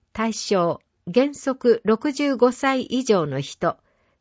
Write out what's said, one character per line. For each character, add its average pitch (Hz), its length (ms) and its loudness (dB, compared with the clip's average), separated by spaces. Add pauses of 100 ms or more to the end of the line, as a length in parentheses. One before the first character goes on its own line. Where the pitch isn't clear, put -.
(120)
対 220 220 -2
象、 175 480 0 (300)
原 269 220 2
則 247 520 0
六 220 260 0
十 277 240 -2
五 247 160 4
歳 269 320 -2
以 254 220 -4
上 185 200 2
の 139 140 -4
人。 - 380 -4 (440)